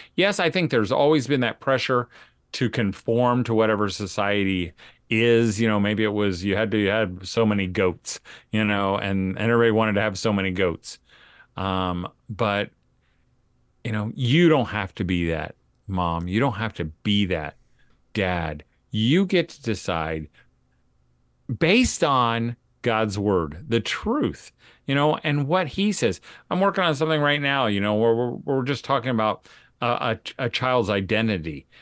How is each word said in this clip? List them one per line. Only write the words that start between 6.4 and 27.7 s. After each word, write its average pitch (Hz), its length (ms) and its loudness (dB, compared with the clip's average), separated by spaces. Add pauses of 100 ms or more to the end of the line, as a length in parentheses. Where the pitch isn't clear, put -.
you 98 120 0
had 107 160 -2
to, 110 60 0
you 101 120 2
had 95 360 -2
so 117 200 0
many 101 220 2
goats, 92 520 -2 (320)
you 110 140 0
know, 101 320 0
and, 95 420 -2
and 113 120 0
everybody 117 200 4
wanted 110 220 2
to 101 80 2
have 104 160 -2
so 110 160 0
many 95 180 0
goats. 90 480 -2 (560)
Um, 92 520 -2 (220)
but, 104 420 -2 (1120)
you 113 100 -4
know, 107 200 -4
you 135 360 4
don't 135 160 4
have 98 300 -6
to 95 100 -4
be 87 240 0
that, 78 260 -6 (320)
Mom. 87 400 -2
You 98 140 0
don't 131 120 0
have 107 200 -6
to 80 120 -6
be 104 420 -2
that, 78 280 -6 (580)
Dad. 85 520 -4 (260)
You 127 340 2
get 180 240 0
to - 120 -20
decide 82 640 -4 (1300)
based 208 440 4
on 117 520 0 (260)
God's 110 360 0
word, 87 500 0
the 117 120 2
truth, - 720 -4 (340)
you 139 100 -2
know, 151 280 2
and 147 240 0
what 175 200 0
he 202 240 0
says. 110 300 -2 (280)
I'm 180 100 0
working 190 240 2
on 160 120 2
something 156 260 0
right 147 200 2
now, 139 240 0
you 101 160 0